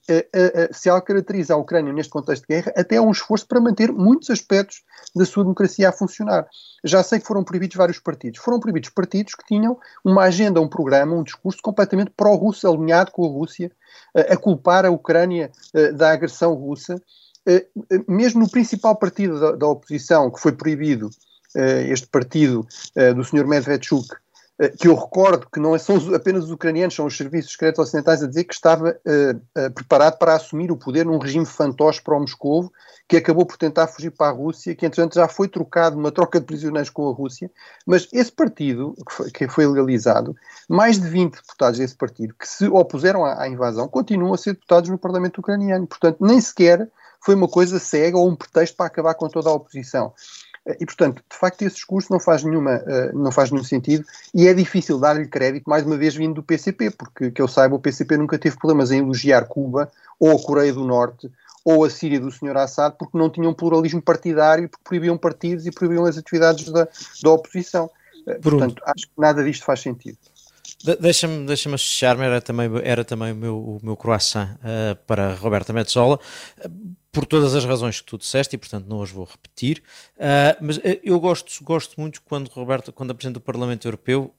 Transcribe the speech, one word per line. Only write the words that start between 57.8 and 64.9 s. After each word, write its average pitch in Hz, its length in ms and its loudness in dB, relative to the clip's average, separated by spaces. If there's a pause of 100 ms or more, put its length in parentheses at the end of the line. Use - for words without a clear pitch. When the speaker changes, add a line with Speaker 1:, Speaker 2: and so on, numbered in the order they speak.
Speaker 1:
C 131 140 -6
P 156 120 0
nunca 147 200 -2
teve 147 180 -2
problemas 147 360 0
em 135 80 2
elogiar 131 460 2
Cuba 139 460 -6 (280)
ou 156 180 6
a - 20 -6
Coreia 143 320 2
do 131 140 -6
Norte 123 420 -2 (380)
ou 160 180 6
a 151 60 4
Síria 143 320 -2
do 131 100 -8
senhor 139 240 -8
Assad, 139 420 0
porque - 200 -8
não 160 120 2
tinham 165 240 -2
pluralismo 165 480 0
partidário, 160 680 2
porque - 140 -20
proibiam 170 340 -2